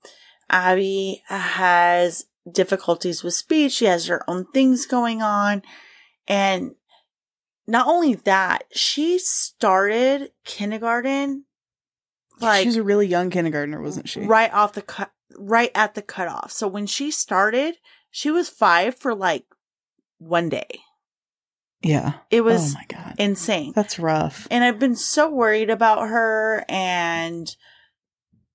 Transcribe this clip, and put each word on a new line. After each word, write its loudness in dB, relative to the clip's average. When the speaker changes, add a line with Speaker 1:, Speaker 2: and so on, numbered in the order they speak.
Speaker 1:
Abby 0
has 2
difficulties 0
with -6
speech. 2
She 0
has 2
her -4
own -4
things 4
going -2
on. 0
And 0
not 2
only 4
that, 0
she -2
started 0
kindergarten, -4
like, 4
Speaker 2:
She 2
was 2
a 0
really 4
young 0
kindergartner, -2
wasn't -8
she? -10
Speaker 1:
right 4
off 2
the -10
cut, -10
right 0
at -2
the -10
cutoff. -8
So -4
when -6
she -6
started, 0
she -4
was 0
five 2
for, -4
like, -2
one -2
day. -8
Speaker 2:
Yeah. 0
Speaker 1:
It 4
was 2
Speaker 2:
Oh -12
my -20
God. -16
Speaker 1:
insane. -2
Speaker 2:
That's -2
rough. -2
Speaker 1:
And 2
I've 0
been 0
so 2
worried 2
about 2
her. 0
And, -4